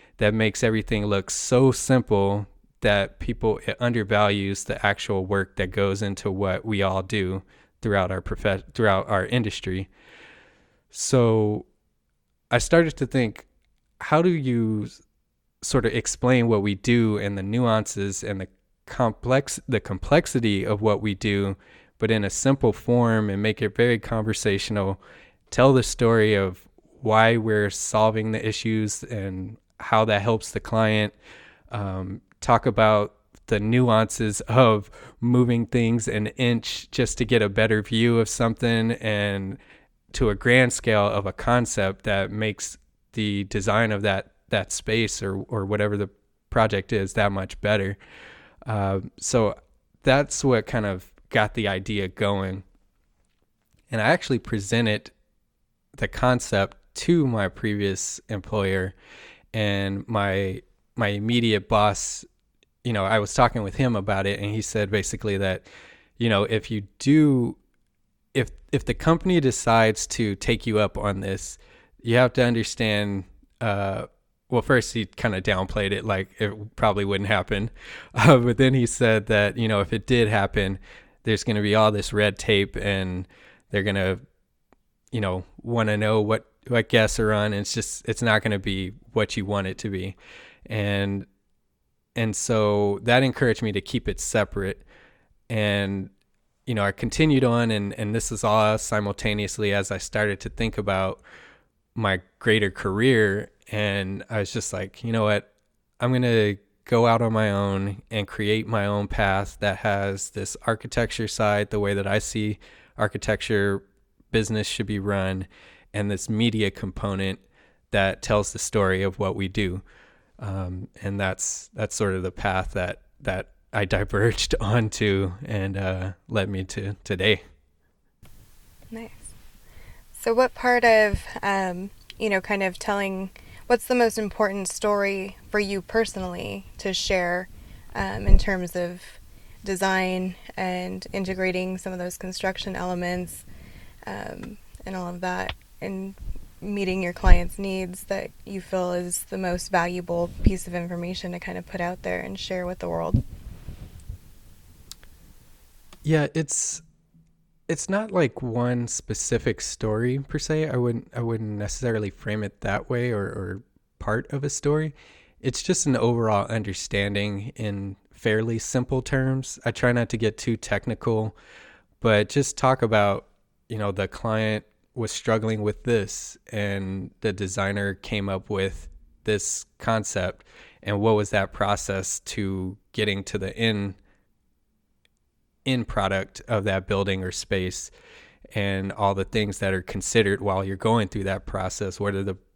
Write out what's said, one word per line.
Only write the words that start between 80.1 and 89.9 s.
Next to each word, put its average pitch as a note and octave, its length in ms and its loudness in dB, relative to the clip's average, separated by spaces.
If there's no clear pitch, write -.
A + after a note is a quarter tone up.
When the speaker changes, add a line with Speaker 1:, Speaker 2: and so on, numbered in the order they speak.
Speaker 1:
happen, G2 500 0
there's A2 180 0
gonna G#2 200 0
be G#2 120 2
all G#2+ 160 6
this G2+ 220 -2
red G#2 260 2
tape, G2+ 380 2
and F#2+ 500 -2
they're G2+ 120 0
gonna, G2 380 0
you A2+ 100 -2
know, F#2 240 -2
wanna A2+ 360 0
know G#2+ 240 2
what, A2 320 0
what A#2 200 2
guests A2 300 4
are G#2+ 140 2
on. G#2 140 2
And G2+ 160 -2
it's - 120 -6
just, - 340 -6
it's A2+ 140 -4
not A2 200 4
gonna G#2 180 0
be F#2+ 320 -4
what G#2+ 240 0
you G2+ 80 -2
want G2 220 -2
it F#2+ 120 -6
to G#2+ 120 -6